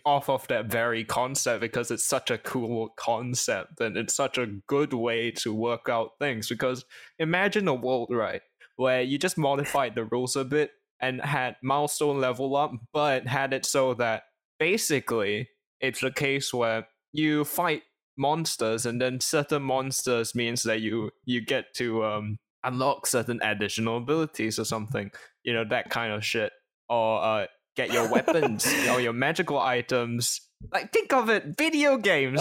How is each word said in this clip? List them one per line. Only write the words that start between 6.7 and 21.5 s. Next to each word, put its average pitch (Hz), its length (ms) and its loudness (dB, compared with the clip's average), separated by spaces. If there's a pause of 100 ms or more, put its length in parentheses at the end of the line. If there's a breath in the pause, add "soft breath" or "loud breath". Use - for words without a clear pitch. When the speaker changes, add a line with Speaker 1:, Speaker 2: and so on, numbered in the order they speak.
Speaker 1:
imagine 185 480 2
a 147 80 4
world, 123 340 0
right, 101 320 0 (360 loud breath)
where 127 240 2
you 135 160 0
just 180 200 0
modified 139 580 2
the 117 100 -2
rules 123 320 -2
a 135 80 0
bit 147 260 2 (300)
and 127 200 -2
had 131 400 -2
milestone 143 600 0
level 131 340 0
up, 143 160 2 (220)
but 139 340 2
had 135 260 0
it 131 120 -2
so 131 300 2
that 113 280 0 (360)
basically 123 880 0 (320)
it's 127 220 -2
a 131 80 0
case 139 420 -2
where 113 340 0 (240)
you 151 320 2
fight 170 400 0 (340)
monsters, 135 680 0
and 120 160 -2
then 127 180 0
certain 147 440 0
monsters 131 720 0
means 120 280 -2
that 110 160 0
you, 107 320 -2 (140)
you 123 200 0
get 127 280 -2